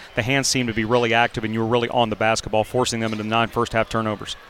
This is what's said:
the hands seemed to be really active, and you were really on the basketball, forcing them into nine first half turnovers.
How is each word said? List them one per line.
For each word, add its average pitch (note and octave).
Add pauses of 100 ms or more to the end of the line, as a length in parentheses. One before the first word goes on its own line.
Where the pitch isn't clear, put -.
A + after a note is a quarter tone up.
(140)
the B2
hands C3
seemed B2+
to A2+
be A2
really A#2+
active, A#2
and A2
you A2+
were A2+
really A#2
on A#2+
the G#2
basketball, A2
forcing A#2+
them A2+
into G#2+
nine A2+
first A#2
half A2+
turnovers. A2 (140)